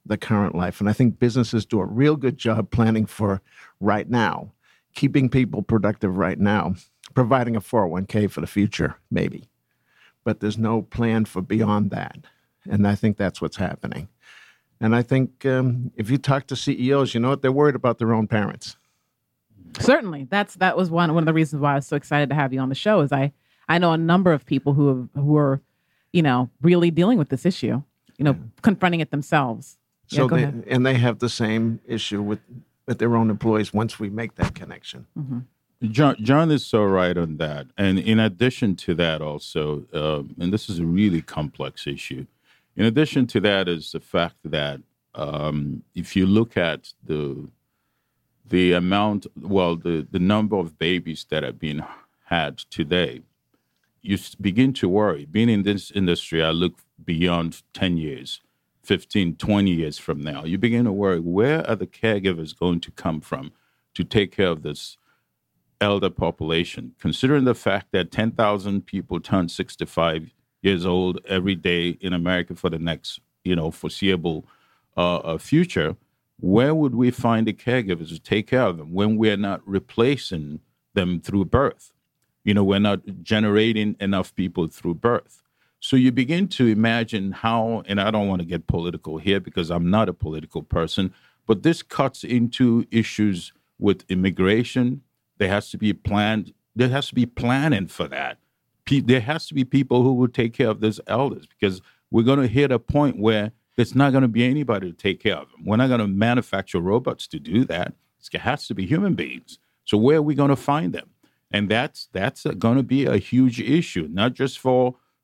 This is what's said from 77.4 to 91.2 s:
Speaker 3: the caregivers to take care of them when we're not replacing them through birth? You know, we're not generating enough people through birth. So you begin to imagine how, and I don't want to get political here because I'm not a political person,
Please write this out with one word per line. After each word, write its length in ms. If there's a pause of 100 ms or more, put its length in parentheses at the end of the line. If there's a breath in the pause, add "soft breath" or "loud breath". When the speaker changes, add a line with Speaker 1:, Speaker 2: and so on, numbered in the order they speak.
Speaker 3:
the 60
caregivers 560
to 100
take 280
care 140
of 160
them 160
when 240
we're 200
not 300
replacing 960 (320)
them 260
through 260
birth? 480 (520)
You 80
know, 100
we're 160
not 220 (200)
generating 800
enough 360
people 320
through 280
birth. 480 (380)
So 140
you 160
begin 380
to 180
imagine 680
how, 520
and 140
I 120
don't 160
want 140
to 40
get 220
political 500
here 220
because 300
I'm 200
not 200
a 40
political 500
person, 500 (320 soft breath)